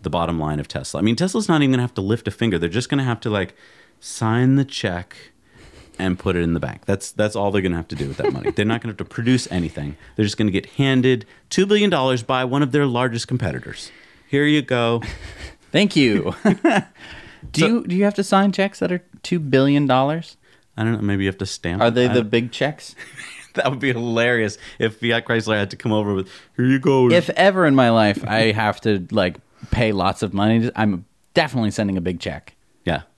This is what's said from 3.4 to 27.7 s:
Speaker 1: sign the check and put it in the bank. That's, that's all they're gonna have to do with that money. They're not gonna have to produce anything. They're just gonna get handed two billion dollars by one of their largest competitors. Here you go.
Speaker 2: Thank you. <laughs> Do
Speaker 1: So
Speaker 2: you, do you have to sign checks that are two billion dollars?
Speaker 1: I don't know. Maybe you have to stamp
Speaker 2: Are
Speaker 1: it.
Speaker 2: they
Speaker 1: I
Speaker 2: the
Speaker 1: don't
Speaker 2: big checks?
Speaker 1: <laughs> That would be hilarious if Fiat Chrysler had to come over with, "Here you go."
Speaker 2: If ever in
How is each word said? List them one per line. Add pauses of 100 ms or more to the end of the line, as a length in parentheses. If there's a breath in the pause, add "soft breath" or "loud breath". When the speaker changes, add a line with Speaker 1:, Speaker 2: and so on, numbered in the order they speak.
Speaker 1:
sign
the
check (840 soft breath)
and
put
it
in
the
bank.
That's,
that's
all
they're
gonna
have
to
do
with
that
money.
They're
not
gonna
have
to
produce
anything. (200 soft breath)
They're
just
gonna
get
handed (240 soft breath)
two
billion
dollars
by
one
of
their
largest
competitors. (360 soft breath)
Here
you
go. (680 loud breath)
Speaker 2:
Thank
you.
<laughs> (1080 loud breath)
Do
Speaker 1:
So
Speaker 2:
you,
do
you
have
to
sign
checks
that
are (180)
two
billion
dollars? (380 soft breath)
Speaker 1:
I
don't
know.
Maybe
you
have
to
stamp
Speaker 2:
Are
Speaker 1:
it.
Speaker 2:
they
Speaker 1:
I
Speaker 2:
the
Speaker 1:
don't
Speaker 2:
big
checks?
Speaker 1:
<laughs> (480 loud breath)
That
would
be
hilarious (220 loud breath)
if
Fiat
Chrysler
had
to
come
over
with, (300 loud breath)
"Here
you
go."
Speaker 2:
If
ever
in